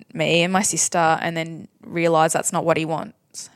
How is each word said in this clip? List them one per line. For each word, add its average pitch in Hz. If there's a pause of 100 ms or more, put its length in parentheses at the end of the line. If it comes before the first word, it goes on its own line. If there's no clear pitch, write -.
(140)
me 160
and 180
my 190
sister, 165
and 170
then 160 (140)
realised 165
that's -
not 165
what 160
he 160
wants. -